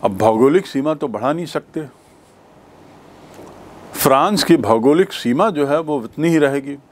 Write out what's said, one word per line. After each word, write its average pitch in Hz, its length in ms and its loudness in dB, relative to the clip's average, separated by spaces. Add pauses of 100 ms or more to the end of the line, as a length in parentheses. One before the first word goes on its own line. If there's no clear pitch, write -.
अब 95 140 -2
भौगोलिक 117 500 4
सीमा 143 260 -4
तो 151 140 -6
बढ़ा 117 260 -4
नहीं 170 120 -6
सकते, - 580 -12 (1900)
फ्रांस 156 500 0
की 170 140 4
भौगोलिक 131 560 2
सीमा 151 360 0
जो 147 180 -2
है 147 120 0
वो 151 200 -4
उतनी 147 280 -4
ही 165 100 2
रहेगी 143 400 -2 (140)